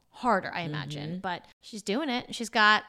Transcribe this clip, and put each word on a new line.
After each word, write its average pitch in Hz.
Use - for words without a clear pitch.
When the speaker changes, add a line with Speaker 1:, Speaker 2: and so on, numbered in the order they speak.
Speaker 1:
harder, 196
I 175
imagine. 147
Speaker 2:
Mm-hmm. 180
Speaker 1:
But 180
she's 208
doing 269
it. 240
She's 220
got 214